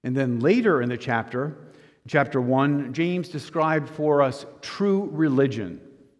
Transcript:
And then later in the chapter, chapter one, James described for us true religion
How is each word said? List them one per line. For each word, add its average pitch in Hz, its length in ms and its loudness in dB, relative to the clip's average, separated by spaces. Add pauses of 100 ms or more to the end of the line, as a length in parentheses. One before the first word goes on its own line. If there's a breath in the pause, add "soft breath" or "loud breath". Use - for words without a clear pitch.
And 127 100 -2
then 127 240 0
later 180 420 4
in 120 80 -2
the 123 80 -4
chapter, 123 600 -4 (500 loud breath)
chapter 139 320 0
one, 135 540 0
James 170 360 -2
described 156 600 -2
for 151 320 2
us 131 240 0 (160)
true 196 500 -2
religion 131 720 0 (380)